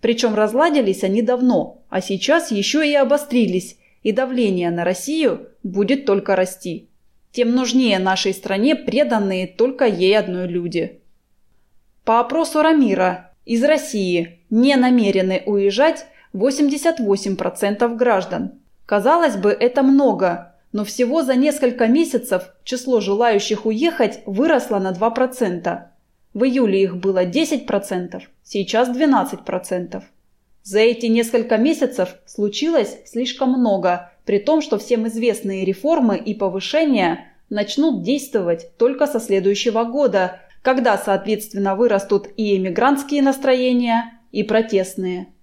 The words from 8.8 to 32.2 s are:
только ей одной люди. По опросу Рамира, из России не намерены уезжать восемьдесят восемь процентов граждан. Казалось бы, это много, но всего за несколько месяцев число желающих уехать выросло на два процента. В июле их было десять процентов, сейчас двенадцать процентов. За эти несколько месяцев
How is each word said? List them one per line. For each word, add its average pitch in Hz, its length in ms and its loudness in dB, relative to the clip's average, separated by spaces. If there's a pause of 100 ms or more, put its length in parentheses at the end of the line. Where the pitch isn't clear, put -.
только 254 400 0
ей 190 320 2
одной 180 300 -2
люди. 175 540 -6 (1000)
По 233 160 2
опросу 302 440 0
Рамира, 196 680 2 (160)
из 233 180 0
России 190 760 0 (100)
не 254 260 4
намерены 214 680 2
уезжать 208 640 0 (260)
восемьдесят 277 680 0
восемь 196 360 -2
процентов 208 600 -2
граждан. 190 580 -2 (340)
Казалось 254 480 2
бы, 196 160 2
это 247 320 2
много, 220 720 2 (160)
но 208 120 -4
всего 247 380 0
за 262 140 0
несколько 254 500 2
месяцев 240 760 0
число 247 380 -2
желающих 208 680 0
уехать 233 580 0
выросло 233 540 0
на 190 140 -2
два 214 180 0
процента. 180 800 -4 (440)
В 214 120 0
июле 233 360 2
их 185 140 0
было 185 300 0
десять 285 400 -2
процентов, 185 580 -6 (180)
сейчас 220 460 0
двенадцать 247 560 0
процентов. 180 640 -6 (580)
За 196 160 -2
эти 233 280 2
несколько 226 500 0
месяцев 247 580 0 (100)